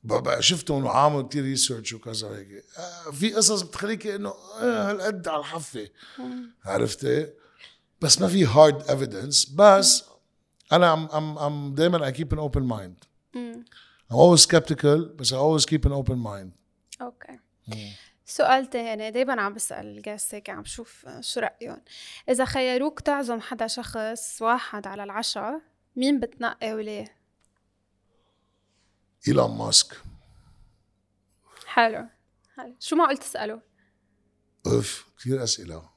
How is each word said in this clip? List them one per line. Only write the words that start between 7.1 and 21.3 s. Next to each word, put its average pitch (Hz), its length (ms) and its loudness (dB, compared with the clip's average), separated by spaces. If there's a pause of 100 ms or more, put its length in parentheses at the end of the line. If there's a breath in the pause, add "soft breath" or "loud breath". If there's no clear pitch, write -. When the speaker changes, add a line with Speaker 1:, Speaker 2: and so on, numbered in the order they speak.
Speaker 1:
بس 156 200 -2
ما 190 60 -2
في 175 200 0
hard 143 380 6
evidence، 135 720 -2
بس 196 480 8
Speaker 2:
مم. - 100 -20 (580)
Speaker 1:
أنا 170 240 6
I'm, 156 140 -4
I'm, 151 300 -4
I'm 143 360 -4
دايمًا 160 360 2
I 123 40 -8
keep 151 220 -4
an - 20 -6
open 139 300 -2
mind. 95 380 -8 (260)
Speaker 2:
مم. 240 320 -12 (460 soft breath)
Speaker 1:
I'm 113 40 -4
always 160 280 10
skeptical، 160 720 4
بس 135 180 -2
I 131 40 -4
always 151 280 4
keep 151 200 0
an 139 80 4
open 131 320 -2
mind. 98 240 -12 (520)
Speaker 2:
أوكي. 247 380 -16 (280)
Speaker 1:
مم. 107 220 -12 (360 loud breath)
Speaker 2:
سؤال 262 440 2
تاني، 220 420 -6
دايمًا 247 300 0
عم 202 120 -2
بسأل - 320 -8
الجاست 208 500 -10
هيك، 208 140 -14
عم 196 160 -12
شوف - 420 -16 (120)
شو 240 200 -6